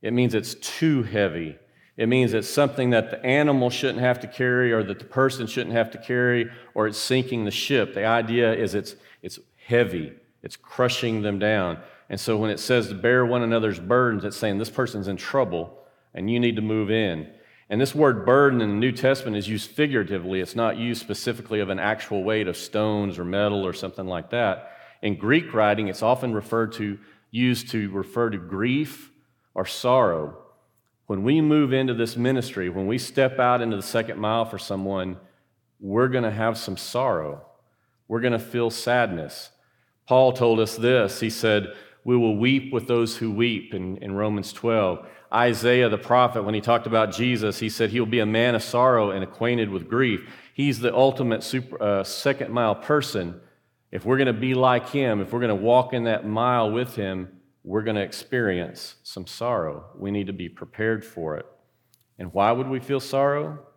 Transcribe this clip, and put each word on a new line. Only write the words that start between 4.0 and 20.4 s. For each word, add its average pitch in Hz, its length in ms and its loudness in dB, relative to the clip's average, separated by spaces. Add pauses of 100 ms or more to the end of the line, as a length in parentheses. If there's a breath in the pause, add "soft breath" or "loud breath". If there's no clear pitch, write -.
have 123 200 2
to - 60 -14
carry 123 460 0
or 110 100 2
that 98 160 -6
the - 80 -18
person 131 400 0
shouldn't 107 280 -4
have 113 180 2
to - 60 -14
carry, 123 520 0 (240 loud breath)
or 107 140 0
it's 107 100 -6
sinking 127 480 0
the 101 40 -2
ship. 113 440 0
The 101 100 -2
idea 113 480 2
is 101 220 -2
it's, 101 220 -4 (260 loud breath)
it's - 160 -14 (280)
heavy. 92 460 0 (300)
It's - 140 -14
crushing 120 680 0
them 101 160 -2
down. 98 400 0 (300 loud breath)
And 98 100 -8
so 113 180 0
when 107 140 0
it 104 80 -2
says 120 300 2
to 101 80 -8
bear 123 280 4
one 123 180 0
another's 113 360 0
burdens, 110 460 2
it's 101 120 -6
saying 101 220 -2
this 110 120 -4
person's 110 360 -4
in 98 100 -4
trouble 87 600 -2 (340 soft breath)
and 92 160 -6
you 120 120 2
need 120 160 2
to 107 60 -2
move 107 280 0
in. 92 380 0 (400 loud breath)
And 104 120 0
this 131 140 0
word 131 320 4
burden 131 340 6
in 107 100 0
the 101 40 0
New 117 160 2
Testament 127 460 0
is 98 120 -4
used 107 220 -6
figuratively. 98 680 -2